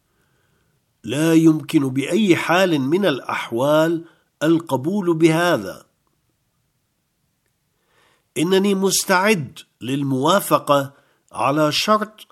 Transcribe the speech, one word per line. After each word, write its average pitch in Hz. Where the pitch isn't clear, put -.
لا 151
يمكن 156
بأي 165
حال 170
من 165
الأحوال 151
القبول 165
بهذا. 160
إنني 190
مستعد 190
للموافقة 143
على 147
شرط 208